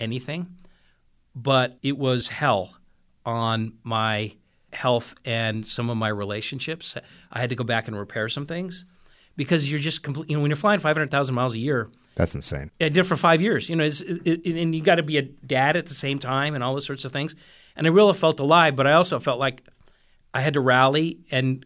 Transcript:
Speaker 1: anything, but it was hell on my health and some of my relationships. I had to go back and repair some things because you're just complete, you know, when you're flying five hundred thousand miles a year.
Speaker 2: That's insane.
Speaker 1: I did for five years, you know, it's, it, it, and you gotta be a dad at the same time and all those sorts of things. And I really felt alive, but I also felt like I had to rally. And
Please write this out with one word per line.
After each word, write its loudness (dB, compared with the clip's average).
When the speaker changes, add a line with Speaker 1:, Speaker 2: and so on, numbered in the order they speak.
Speaker 1:
anything, -8
but 0
it -2
was 0
hell 0
on -2
my -2
health -2
and -2
some -4
of -4
my 0
relationships. -6
I -8
had -2
to -6
go -4
back -2
and -8
repair -6
some -6
things -10
because 0
you're -2
just -2
complete, -8
you 0
know, 0
when 2
you're 0
flying 2
five 2
hundred -2
thousand 0
miles 0
a -6
year. -2
Speaker 2:
That's 0
insane. -6
Speaker 1:
I 2
did 2
for 0
five 4
years, 0
you -2
know, 2
it's, 0
it, -6
it, 0
and 0
you -4
gotta 4
be -4
a 2
dad 0
at -4
the -10
same -4
time -4
and -4
all -2
those -4
sorts -8
of -10
things. -4
And -2
I 6
really 8
felt 2
alive, 6
but 2
I 6
also 4
felt -2
like -4
I -2
had 0
to 2
rally. 4
And -2